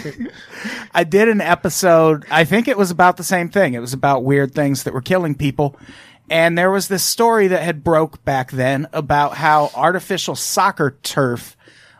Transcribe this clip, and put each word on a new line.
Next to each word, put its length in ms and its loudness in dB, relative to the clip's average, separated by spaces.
I 100 2
did 240 2
an 140 2
episode, 880 2
I 140 4
think 220 0
it 120 0
was 120 0
about 280 2
the 60 -12
same 260 -2
thing. 240 0
It 60 -8
was 120 -10
about 320 0
weird 300 0
things 300 -2
that 100 -6
were 80 -6
killing 320 -2
people. 420 -2
And 260 2
there 140 2
was 180 -2
this 160 -2
story 440 2
that 140 0
had 220 -6
broke 400 0
back 280 -2
then 420 -2
about 420 0
how 380 2
artificial 600 -2
soccer 680 -2
turf 560 -4